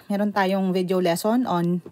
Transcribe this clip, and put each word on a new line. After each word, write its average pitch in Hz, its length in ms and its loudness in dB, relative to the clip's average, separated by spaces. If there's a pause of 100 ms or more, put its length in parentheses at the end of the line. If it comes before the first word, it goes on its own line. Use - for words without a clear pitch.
Meron 202 240 0
tayong 190 400 0
video 185 300 0
lesson 208 420 0
on 175 480 0